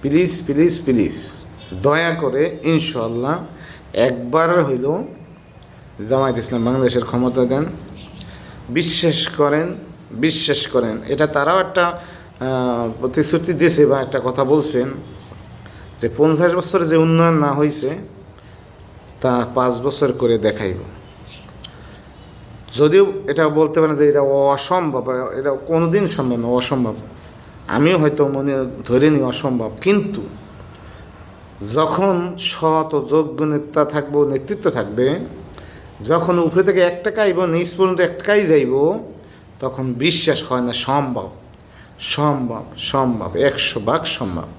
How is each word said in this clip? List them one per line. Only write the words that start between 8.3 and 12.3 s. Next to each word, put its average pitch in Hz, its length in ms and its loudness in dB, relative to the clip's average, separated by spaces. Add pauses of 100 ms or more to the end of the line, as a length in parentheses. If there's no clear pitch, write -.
বিশ্বাস 160 600 0
করেন, 151 460 0 (360)
বিশ্বাস 143 560 -2
করেন, 113 320 0 (100)
এটা 147 180 2
তারাও 151 340 2
একটা, 180 260 2
আহ, 175 140 -4 (1000)